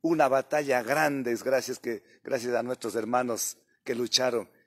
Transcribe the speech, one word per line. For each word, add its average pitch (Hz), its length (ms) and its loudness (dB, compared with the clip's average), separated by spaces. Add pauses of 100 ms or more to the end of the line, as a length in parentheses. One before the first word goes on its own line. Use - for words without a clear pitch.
Una 156 260 4
batalla 135 560 2
grande, 139 480 2
es 110 100 -2
gracias 127 380 0
que, 113 240 -6 (180)
gracias 123 320 -4
a 117 80 0
nuestros 120 320 -6
hermanos 117 640 -2 (260)
que 127 140 -6
lucharon 120 520 0 (180)